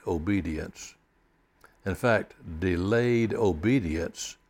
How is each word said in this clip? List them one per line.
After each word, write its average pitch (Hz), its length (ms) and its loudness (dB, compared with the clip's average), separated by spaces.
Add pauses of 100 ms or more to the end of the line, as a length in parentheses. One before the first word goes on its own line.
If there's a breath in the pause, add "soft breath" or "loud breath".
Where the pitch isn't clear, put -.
obedience. 82 880 -4 (880 soft breath)
In 95 100 -2
fact, 110 380 2 (280)
delayed 110 720 2
obedience 90 1040 0 (120)